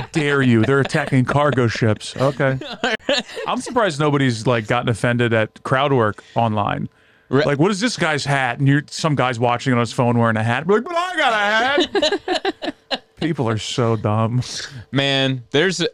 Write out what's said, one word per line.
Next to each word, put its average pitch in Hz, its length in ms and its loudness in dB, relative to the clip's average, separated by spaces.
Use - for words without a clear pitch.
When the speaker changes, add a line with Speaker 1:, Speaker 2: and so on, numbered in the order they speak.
Speaker 1:
dare 143 300 0
you? 117 220 4
They're 139 180 2
attacking 131 440 0
cargo 135 420 2
ships. - 500 -2
Okay. 135 420 0
Speaker 2:
<laughs> - 400 -4
Speaker 1:
I'm 220 140 -4
surprised 202 400 0
nobody's, 139 440 2
like, 117 220 0
gotten 127 220 0
offended 120 440 0
at 110 300 0
crowd 139 300 0
work 110 300 0
online. 107 540 -2
Speaker 2:
Re- 143 160 2
Speaker 1:
Like, 143 140 0
"What 190 120 4
is 185 80 -4
this 233 160 -2
guy's 156 300 -2
hat?" 135 340 -2
And 139 80 2
you're, 143 220 4
some 151 260 -2
guy's 123 240 0
watching 120 340 0
on 120 60 2
his 117 140 -2
phone 120 240 2
wearing 117 200 2
a 110 60 0
hat. 127 240 -2
Be 196 80 4
like, 233 80 2
"But 349 120 -8
I 359 220 -4
got 262 160 2
a 262 800 0
hat." - 120 -8
Speaker 2:
<laughs> - 220 -20
Speaker 1:
People 156 280 -2
are 113 80 0
so 113 380 -2
dumb. 110 460 0
Speaker 2:
Man, 135 600 0
there's 170 300 2